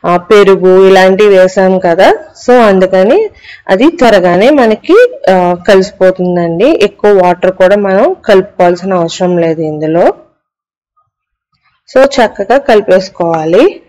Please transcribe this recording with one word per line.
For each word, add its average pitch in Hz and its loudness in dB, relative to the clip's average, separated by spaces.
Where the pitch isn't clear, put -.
ఆ, 175 0
పెరుగు 190 2
ఇలాంటివి 190 2
వేసాం 185 0
కదా, 185 0
so 247 2
అందుకని 202 2
అది 226 2
త్వరగానే 202 2
మనకి, 302 2
ఆ, 180 0
కలిసిపోతుందండి. 185 -2
ఎక్కువ 202 0
water 180 0
కూడా 190 0
మనం 208 -2
కలుపుకోవాల్సిన 185 -2
అవసరం 175 -4
లేదు 165 -4
ఇందులో. 156 -2
So, 262 2
చక్కగా 226 -4
కలిపేసుకోవాలి. 185 -2